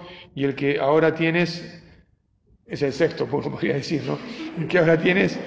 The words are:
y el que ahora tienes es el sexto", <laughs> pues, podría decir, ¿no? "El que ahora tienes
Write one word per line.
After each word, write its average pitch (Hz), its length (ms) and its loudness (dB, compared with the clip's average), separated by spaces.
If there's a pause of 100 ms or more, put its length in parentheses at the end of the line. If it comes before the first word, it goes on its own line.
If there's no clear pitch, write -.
(360)
y 135 80 -2
el 139 120 0
que 139 240 0
ahora 156 360 4
tienes 165 680 -2 (840)
es 156 160 -8
el 139 100 0
sexto", 147 340 0
<laughs> 117 60 -8
pues, 143 160 -4
podría 139 280 -2
decir, 135 280 -4
¿no? 147 140 -4 (400)
"El 156 100 -4
que 180 120 2
ahora 160 220 4
tienes 180 460 2